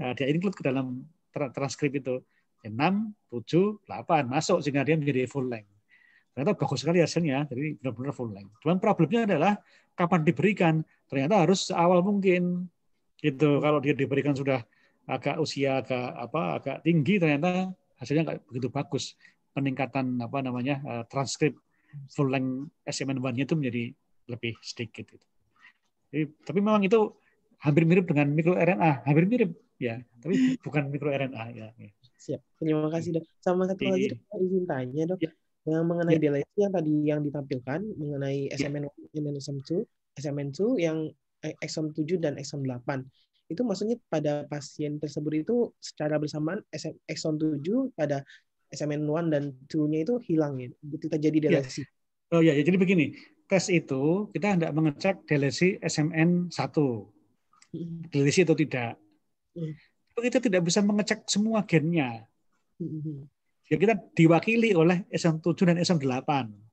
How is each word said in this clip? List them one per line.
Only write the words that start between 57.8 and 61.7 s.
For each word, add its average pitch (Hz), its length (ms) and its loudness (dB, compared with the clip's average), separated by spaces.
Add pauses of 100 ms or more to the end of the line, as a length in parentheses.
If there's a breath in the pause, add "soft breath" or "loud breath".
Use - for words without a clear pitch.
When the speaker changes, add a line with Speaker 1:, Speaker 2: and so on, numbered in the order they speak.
Speaker 1:
Delesi 143 320 4
atau 156 140 4
tidak. 123 420 -4 (560)
Speaker 2:
Mm. 160 160 -8 (400 loud breath)
Speaker 1:
Tapi 233 160 -6
kita 254 160 2
tidak 185 240 4
bisa 180 160 4
mengecek 208 480 0
semua 214 320 2
gennya. 143 640 0 (560)